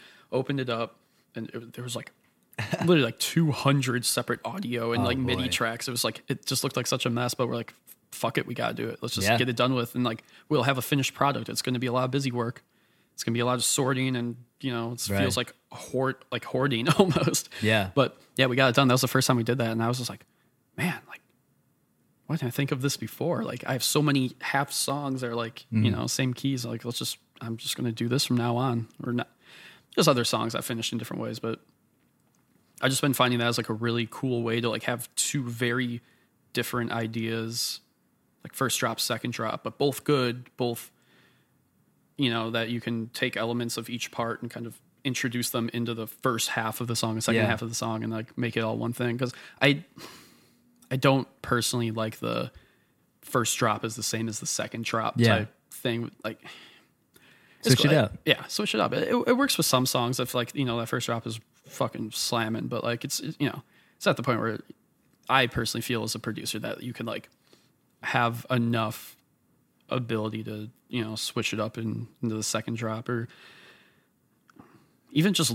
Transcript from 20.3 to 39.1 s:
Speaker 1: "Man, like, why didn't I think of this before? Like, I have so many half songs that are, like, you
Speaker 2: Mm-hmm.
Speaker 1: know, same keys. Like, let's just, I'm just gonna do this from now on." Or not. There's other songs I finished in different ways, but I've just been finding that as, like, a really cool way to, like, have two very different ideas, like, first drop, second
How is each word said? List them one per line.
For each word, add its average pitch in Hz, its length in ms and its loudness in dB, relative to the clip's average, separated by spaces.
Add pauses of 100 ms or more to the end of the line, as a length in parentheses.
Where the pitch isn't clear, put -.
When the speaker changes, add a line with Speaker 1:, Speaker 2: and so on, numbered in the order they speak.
Speaker 1:
"Man, 170 220 0 (100)
like, - 120 -18 (1080)
why 165 100 -2
didn't 131 120 -2
I - 40 -2
think 139 200 0
of 131 80 -2
this 135 160 0
before? 131 480 -2
Like, 123 220 -8
I 127 60 -2
have 127 120 0
so - 180 2
many 139 380 4
half - 320 0
songs 139 480 -2
that 123 100 -4
are, 117 60 -4
like, 117 340 -6
you 113 100 4
Speaker 2:
Mm-hmm. 110 200 6
Speaker 1:
know, 120 80 -2
same 127 260 2
keys. 131 300 -2
Like, 113 200 -6
let's 120 140 -6
just, - 200 -6 (220)
I'm 113 160 -6
just - 200 -6
gonna 120 160 0
do 117 160 -2
this 123 160 2
from 123 120 2
now 120 200 2
on." 120 320 0 (160)
Or 120 80 -2
not. - 180 -2 (640)
There's 160 140 6
other 123 160 4
songs 113 320 -2
I - 40 -2
finished 113 320 -4
in 120 60 -4
different 117 240 -6
ways, 113 160 -6
but 113 220 -6 (1200)
I've 131 100 2
just 131 120 0
been 139 120 2
finding 123 260 4
that 117 80 2
as, 117 100 0
like, 117 100 -4
a 113 60 -2
really 117 340 -2
cool 120 360 -2
way 117 160 0
to, 117 100 0
like, 113 140 -4
have 120 320 -4
two - 260 -2
very 120 580 -2 (520)
different 117 400 -2
ideas, 113 880 -4 (640)
like, - 100 -14
first 127 240 0
drop, 113 220 -2
second 120 320 -2